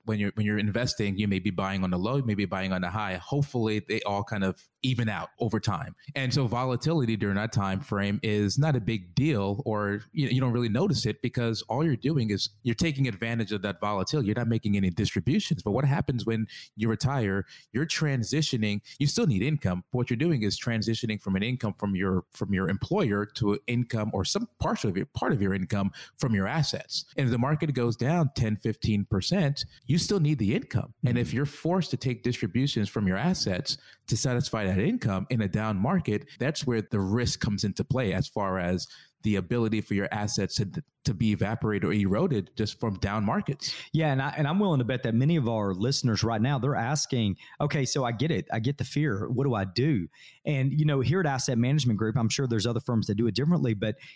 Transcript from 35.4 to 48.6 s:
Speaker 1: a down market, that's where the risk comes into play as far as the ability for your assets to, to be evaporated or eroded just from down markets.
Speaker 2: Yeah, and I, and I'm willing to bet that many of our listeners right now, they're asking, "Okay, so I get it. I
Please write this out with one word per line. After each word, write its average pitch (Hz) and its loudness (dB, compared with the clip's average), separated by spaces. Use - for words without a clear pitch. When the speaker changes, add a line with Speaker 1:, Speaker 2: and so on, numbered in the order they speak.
Speaker 1:
a 98 0
down 107 0
market, 110 0
that's 139 -2
where 113 2
the 104 -2
risk 107 0
comes 104 0
into 98 -2
play 120 0
as 92 0
far 95 -2
as 87 0
the 107 2
ability 110 0
for - -4
your 98 0
assets 104 -2
to, 98 -2
to - -2
be 107 2
evaporated 104 0
or 82 2
eroded 107 2
just - -4
from 107 -2
down 104 -2
markets. 139 -2
Speaker 2:
Yeah, 156 2
and 135 0
I, 143 -2
and 151 0
I'm 175 2
willing 180 4
to 123 2
bet 123 -2
that 113 0
many 139 4
of 123 2
our 104 0
listeners 113 0
right 113 2
now, 131 2
they're 131 0
asking, 113 0
"Okay, 147 0
so 131 -2
I 120 0
get 131 0
it. 98 -2
I 113 -2